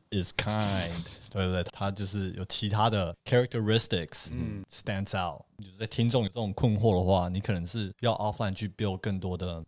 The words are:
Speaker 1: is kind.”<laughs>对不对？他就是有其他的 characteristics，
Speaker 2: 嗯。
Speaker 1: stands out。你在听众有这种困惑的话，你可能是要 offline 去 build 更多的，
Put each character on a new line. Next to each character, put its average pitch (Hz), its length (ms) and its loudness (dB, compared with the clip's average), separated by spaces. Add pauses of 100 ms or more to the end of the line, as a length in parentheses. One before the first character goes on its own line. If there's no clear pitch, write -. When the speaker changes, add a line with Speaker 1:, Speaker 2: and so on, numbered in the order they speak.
(120)
Speaker 1:
is 95 220 -2
kind.” 98 760 0
<laughs> - 200 -18
对 95 160 0
不 90 40 0
对？ 90 120 0 (100)
他 98 180 -2
就 98 140 -4
是 95 280 -4
有 92 120 -8
其 - 240 -2
他 107 200 4
的 95 240 0 (120)
characteristics， 113 1080 2
Speaker 2:
嗯。 104 400 -6
Speaker 1:
stands 101 460 -4
out。 87 240 -4 (160)
你 95 200 -16
在 110 80 -6
听 117 240 2
众 120 140 4
有 98 60 0
这 - 60 -12
种 107 180 -2
困 107 260 4
惑 104 180 6
的 90 60 4
话， 90 240 4
你 90 140 -2
可 107 100 -2
能 87 140 -2
是 98 340 -4
要 117 140 2
offline 104 400 -2
去 101 160 -4
build 95 280 -2
更 95 220 -2
多 90 180 -4
的， 85 300 -6